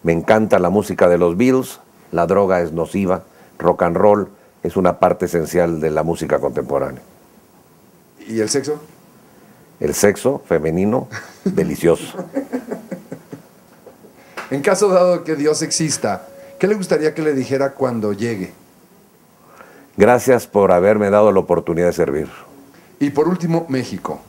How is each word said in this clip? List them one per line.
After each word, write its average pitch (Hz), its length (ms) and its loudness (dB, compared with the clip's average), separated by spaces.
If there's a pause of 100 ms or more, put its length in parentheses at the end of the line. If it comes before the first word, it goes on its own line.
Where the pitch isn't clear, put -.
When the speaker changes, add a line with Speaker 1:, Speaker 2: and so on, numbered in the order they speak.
Speaker 1:
Me 85 100 2
encanta 104 460 2
la 87 100 2
música 98 380 2
de 87 100 4
los 87 200 2
Beatles. 131 420 0 (320)
La 87 160 0
droga 95 340 2
es 80 100 -4
nociva. 90 520 -2 (360)
Rock 87 240 2
and 87 140 0
roll 101 320 4 (340)
es 85 140 -6
una 90 220 2
parte 90 260 2
esencial 85 540 0
de 78 120 -2
la 78 120 -2
música 80 360 -2
contemporánea. 67 600 -4 (1300)
Speaker 2:
¿Y 113 120 -4
el 107 100 -2
sexo? 139 320 -4 (1000)
Speaker 1:
El 73 140 -2
sexo 110 540 0
femenino, 90 600 0 (200)
<laughs> - 160 -20
delicioso. 82 760 -2 (2250)
Speaker 2:
En 135 100 -4
caso 202 280 2
dado 180 340 2
que 160 120 -2
Dios 151 260 0
exista, 139 640 -4 (320)
¿qué 185 80 2
le 214 80 2
gustaría 156 380 -2
que 160 80 -6
le 151 120 0
dijera 135 380 -2
cuando 117 420 -4
llegue? 101 380 -6 (1500)
Speaker 1:
Gracias 120 500 4
por 98 240 4
haberme 101 380 4
dado 104 220 6
la 95 80 4
oportunidad 87 480 0
de 82 60 0
servir. 76 340 -2 (720)
Speaker 2:
Y 143 100 0
por 147 180 0
último, 165 420 -2
México. 113 600 -6